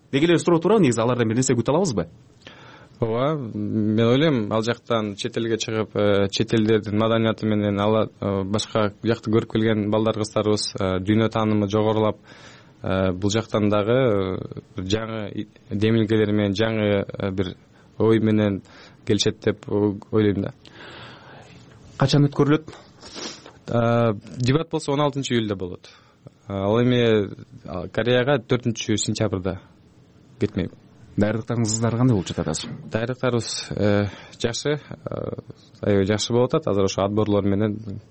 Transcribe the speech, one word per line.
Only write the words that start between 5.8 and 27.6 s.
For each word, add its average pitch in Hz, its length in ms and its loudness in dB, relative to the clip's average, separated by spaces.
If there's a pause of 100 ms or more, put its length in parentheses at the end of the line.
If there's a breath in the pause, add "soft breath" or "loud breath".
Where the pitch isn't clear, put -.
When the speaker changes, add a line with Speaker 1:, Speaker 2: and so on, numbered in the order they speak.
Speaker 2:
э, 101 340 2
чет - 240 -2
элдердин 107 440 2
маданияты 113 480 2
менен 104 320 0
ала, 107 320 2 (120)
э, 98 240 -2
башка 104 480 -2 (100)
жакты 110 280 -2
көрүп 113 200 0
келген 107 400 0
балдар, 110 220 2
кыздарыбыз, 107 680 -2
э, 92 200 0
дүйнө 107 300 2
таанымы 107 380 0
жогорулап, 107 520 2 (640 loud breath)
э, 95 280 0
бул 95 200 -2
жактан 110 360 0
дагы, 104 240 2
э, 101 460 0 (400)
жаңы 107 520 -4
и-, 104 180 -10 (220)
демилгелер 107 640 2
менен, 104 220 2
жаңы, 107 520 0
э, 101 260 -6
бир 95 260 -4 (400 soft breath)
ой 110 220 4
менен 107 420 2 (440 loud breath)
келишет - 360 0
деп - 260 -2
о-, 101 300 0 (140)
ойлойм 104 300 4
да. - 120 -6 (1400 loud breath)
Speaker 1:
Качан 139 320 4
өткөрүлөт? 147 400 2 (1000 loud breath)
Speaker 2:
Э, 117 460 2 (240)
дебат 135 320 0
болсо 147 240 -4
он 143 80 2
алтынчы 135 320 -2
июлда 110 240 0
болот. 92 320 -10 (580 soft breath)
Ал 101 340 0
эми, 117 480 4 (360)